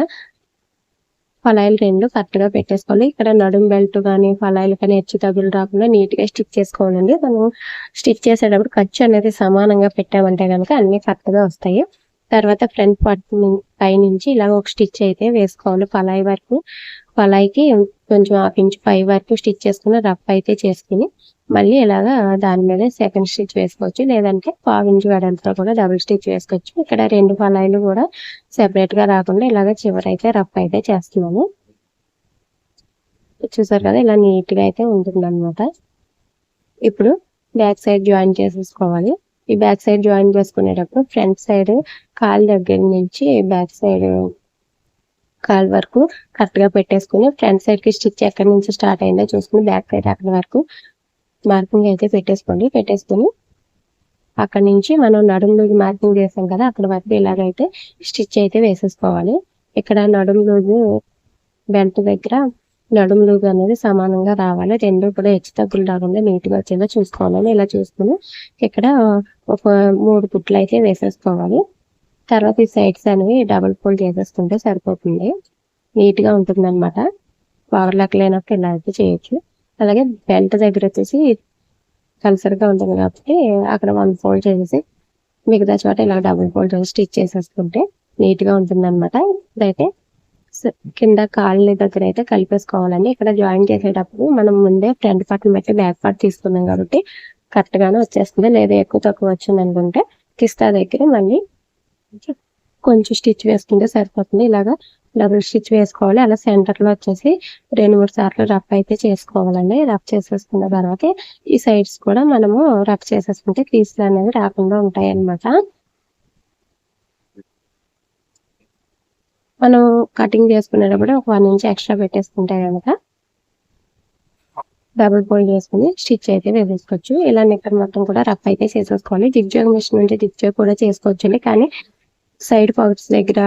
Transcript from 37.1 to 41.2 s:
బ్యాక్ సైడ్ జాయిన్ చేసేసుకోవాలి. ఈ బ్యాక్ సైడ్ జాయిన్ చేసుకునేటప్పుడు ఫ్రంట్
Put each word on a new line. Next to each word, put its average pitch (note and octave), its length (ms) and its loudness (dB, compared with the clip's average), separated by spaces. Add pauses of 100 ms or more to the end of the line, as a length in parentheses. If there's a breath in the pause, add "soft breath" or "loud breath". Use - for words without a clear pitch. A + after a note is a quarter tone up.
బ్యాక్ G#3 260 0
సైడ్ G3+ 240 0
జాయిన్ F#3+ 300 2
చేసేసుకోవాలి. F#3 800 -4 (360)
ఈ A3+ 80 0
బ్యాక్ G3+ 260 0
సైడ్ G#3 200 0
జాయిన్ G3+ 300 2
చేసుకునేటప్పుడు F#3+ 720 -2
ఫ్రంట్ G3 360 -2